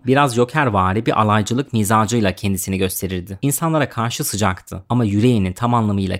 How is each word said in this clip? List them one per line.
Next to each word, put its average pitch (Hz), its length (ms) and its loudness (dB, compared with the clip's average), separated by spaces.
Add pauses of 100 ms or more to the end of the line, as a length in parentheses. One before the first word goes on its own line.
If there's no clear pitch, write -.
biraz 131 300 2
Jokervari 113 680 2
bir - 160 0
alaycılık 107 520 0
mizacıyla 110 580 2
kendisini 95 460 -4
gösterirdi. 92 640 -4
İnsanlara 151 480 0
karşı 117 340 -4
sıcaktı 95 640 -4
ama 120 160 2
yüreğini 104 480 2
tam 120 200 -2
anlamıyla 101 460 0